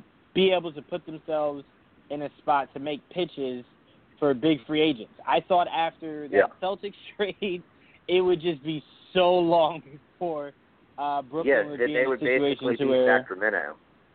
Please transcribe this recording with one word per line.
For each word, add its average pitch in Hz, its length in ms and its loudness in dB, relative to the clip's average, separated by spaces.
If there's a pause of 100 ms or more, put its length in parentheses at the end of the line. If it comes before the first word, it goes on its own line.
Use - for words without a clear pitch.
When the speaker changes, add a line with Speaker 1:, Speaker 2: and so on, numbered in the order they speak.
(340)
Speaker 1:
be 190 160 4
able 175 220 0
to 143 100 -14
put 175 240 -10
themselves 151 580 -6 (460)
in 147 120 -6
a 139 160 -8
spot 143 360 0
to 135 60 -10
make 147 200 -6 (100)
pitches 131 540 -6 (540)
for 143 160 2
big 151 320 2
free 151 160 0
agents. 127 300 0 (140)
I 151 140 2
thought 175 280 0
after 156 600 -6
that 135 80 -2
Speaker 2:
Yeah. 202 100 4 (160)
Speaker 1:
Celtics 196 320 -8 (100)
<laughs> - 120 -20
trade, 185 460 -4 (460)
it 180 120 4
would 180 200 2
just 156 220 -4
be 156 200 -6 (320)
so 180 240 4
long 165 420 2
before, 147 720 -10 (460)
uh, 143 240 -2
Brooklyn 139 240 -6
Speaker 2:
Yeah, 139 240 4
Speaker 1:
would 143 100 -10
Speaker 2:
that 120 60 2
Speaker 1:
be 135 80 -2
Speaker 2:
they 123 60 2
Speaker 1:
in 131 60 2
a - 20 0
Speaker 2:
would 127 120 -2
Speaker 1:
situation 143 300 2
Speaker 2:
basically 131 260 -2
Speaker 1:
to 139 80 -4
Speaker 2:
be 135 60 2
Speaker 1:
where 127 300 4
Speaker 2:
Sacramento 92 560 -4 (380)